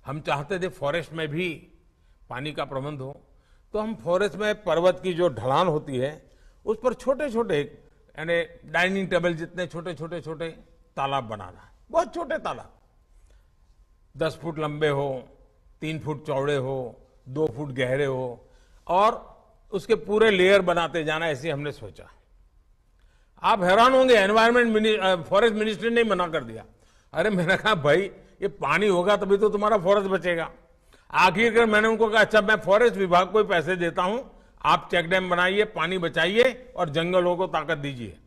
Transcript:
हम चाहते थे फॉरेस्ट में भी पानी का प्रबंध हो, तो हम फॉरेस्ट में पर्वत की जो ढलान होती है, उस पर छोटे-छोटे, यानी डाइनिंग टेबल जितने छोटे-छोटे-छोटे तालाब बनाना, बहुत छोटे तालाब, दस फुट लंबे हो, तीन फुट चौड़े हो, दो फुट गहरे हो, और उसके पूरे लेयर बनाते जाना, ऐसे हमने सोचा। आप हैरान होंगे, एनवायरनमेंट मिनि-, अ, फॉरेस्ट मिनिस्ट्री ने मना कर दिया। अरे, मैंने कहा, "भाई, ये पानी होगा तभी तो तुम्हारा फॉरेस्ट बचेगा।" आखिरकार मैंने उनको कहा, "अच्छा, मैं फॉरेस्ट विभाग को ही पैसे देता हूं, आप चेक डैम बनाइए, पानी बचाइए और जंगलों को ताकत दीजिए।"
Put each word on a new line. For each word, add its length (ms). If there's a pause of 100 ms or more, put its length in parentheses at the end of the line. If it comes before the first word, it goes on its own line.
हम 160
चाहते 380
थे 80
फॉरेस्ट 460
में 140
भी 440 (580)
पानी 220
का 140
प्रबंध 340
हो, 280 (460)
तो 60
हम 160
फॉरेस्ट 400
में 280
पर्वत 400
की 100
जो 160
ढलान 380
होती 300
है, 340 (340)
उस 180
पर 100
छोटे-छोटे, 880 (400)
यानी 520
डाइनिंग 380
टेबल 240
जितने 340
छोटे-छोटे-छोटे 840 (460)
तालाब 280
बनाना, 480 (200)
बहुत 240
छोटे 220
तालाब, 420 (1400)
दस 240
फुट 180
लंबे 300
हो, 400 (520)
तीन 180
फुट 280
चौड़े 280
हो, 520 (200)
दो 200
फुट 220
गहरे 360
हो, 440 (380)
और 480 (360)
उसके 240
पूरे 360
लेयर 300
बनाते 420
जाना, 240
ऐसे 240
हमने 200
सोचा। 380 (1300)
आप 200
हैरान 300
होंगे, 200
एनवायरनमेंट 600
मिनि-, 260
अ, 160
फॉरेस्ट 400
मिनिस्ट्री 340
ने 140
मना 240
कर 160
दिया। 220 (480)
अरे, 160
मैंने 280
कहा, 180
"भाई, 260 (400)
ये 60
पानी 400
होगा 300
तभी 200
तो 120
तुम्हारा 280
फॉरेस्ट 320
बचेगा।" 420 (600)
आखिरकार 540
मैंने 220
उनको 220
कहा, 120
"अच्छा, 200
मैं 140
फॉरेस्ट 400
विभाग 360
को 60
ही 60
पैसे 320
देता 280
हूं, 200 (420)
आप 260
चेक 180
डैम 200
बनाइए, 360
पानी 320
बचाइए 800
और 140
जंगलों 480
को 100
ताकत 300
दीजिए।" 500